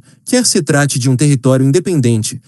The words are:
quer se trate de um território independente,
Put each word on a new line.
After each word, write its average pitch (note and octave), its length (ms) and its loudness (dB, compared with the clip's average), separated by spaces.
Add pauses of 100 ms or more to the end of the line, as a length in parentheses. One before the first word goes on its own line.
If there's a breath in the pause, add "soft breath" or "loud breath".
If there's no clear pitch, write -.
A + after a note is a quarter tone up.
(240 loud breath)
quer B3 220 0
se F#3+ 160 0
trate C#3+ 380 0
de B2+ 100 -2
um B2+ 80 2
território C3+ 480 2
independente, C3 840 0